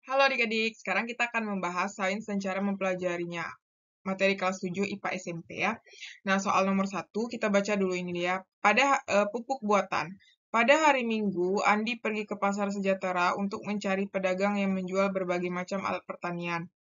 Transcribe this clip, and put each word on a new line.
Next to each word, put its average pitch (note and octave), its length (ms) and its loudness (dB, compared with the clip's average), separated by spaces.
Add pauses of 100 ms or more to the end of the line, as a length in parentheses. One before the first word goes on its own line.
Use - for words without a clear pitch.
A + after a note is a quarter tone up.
Halo C4+ 160 4
adik-adik, A3+ 480 2
sekarang G3 320 -2
kita A#3 240 -4
akan A3+ 240 -2
membahas F3+ 400 -2
sains G3+ 320 -2
dan G3+ 160 -4
cara F#3+ 240 -2
mempelajarinya. F3+ 800 -2 (640)
Materi F#3+ 320 2
kelas F#3 240 0
tujuh F#3 320 -2
ipa F#3 160 -4
S - 160 -8
M E3+ 160 -8
P - 160 -10
ya. G#3 160 -2 (480)
Nah, G3 160 2
soal F#3+ 240 2
nomor G3 240 2
satu G3+ 400 -4
kita A3 240 -2
baca G3+ 240 4
dulu F#3+ 160 2
ini F3+ 320 -2
ya. F#3 160 0 (240)
Pada, B3+ 400 4
eh, G3+ 240 4
pupuk A#3+ 320 -4
buatan. F#3+ 560 0 (320)
Pada A#3 400 6
hari C4 160 4
Minggu, G3+ 560 0
Andi A3 400 2
pergi G#3+ 240 -4
ke G3+ 160 -8
pasar G3+ 320 0
sejahtera F#3+ 640 0
untuk G3 320 -4
mencari G3+ 400 -2
pedagang F#3+ 480 0
yang G3 160 0
menjual F#3+ 400 0
berbagai F3+ 400 -2
macam F#3 320 -6
alat F#3 240 -4
pertanian. F3 640 -6 (100)